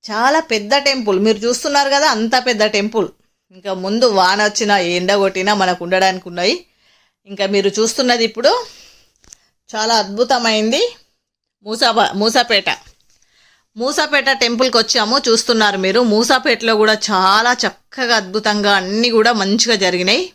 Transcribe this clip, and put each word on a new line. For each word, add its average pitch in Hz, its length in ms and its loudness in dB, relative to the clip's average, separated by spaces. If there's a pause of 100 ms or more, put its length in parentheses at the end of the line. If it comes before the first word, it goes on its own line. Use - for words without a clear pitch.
చాలా 247 300 2 (120)
పెద్ద 214 220 -2 (140)
టెంపుల్ 226 380 0
మీరు 220 200 2
చూస్తున్నారు 277 500 0
కదా, 285 200 2
అంత 226 200 -2 (120)
పెద్ద 220 160 0 (120)
టెంపుల్. 208 320 -2 (480)
ఇంకా 190 160 -10 (120)
ముందు 220 220 0 (120)
వాన 185 220 2 (100)
వచ్చినా 208 260 -2 (220)
ఎండ 180 140 0 (100)
కొట్టినా 196 400 0
మనకు 180 240 0
ఉండడానికి 185 460 0
ఉన్నాయి. 180 240 -2 (760)
ఇంకా 196 160 -6 (100)
మీరు 196 220 2
చూస్తున్నది 233 520 0
ఇప్పుడు 233 220 0 (1200)
చాలా 220 300 0
అద్భుతమైంది 226 760 0 (840)
మూసాబా-, 226 540 0
మూసాపేట. 226 500 0 (1080)
మూసాపేట 277 520 -2 (140)
టెంపుల్కి 240 380 0
వచ్చాము, 220 340 0 (120)
చూస్తున్నారు 220 580 2
మీరు. 190 140 2 (140)
మూసాపేటలో 233 680 2
కూడా 214 140 4 (140)
చాలా 208 420 2 (120)
చక్కగా 233 580 -4
అద్భుతంగా 208 600 -2
అన్నీ 208 360 -2
కూడా 226 240 4
మంచిగా 208 340 0 (100)
జరిగినాయి. 185 380 0 (120)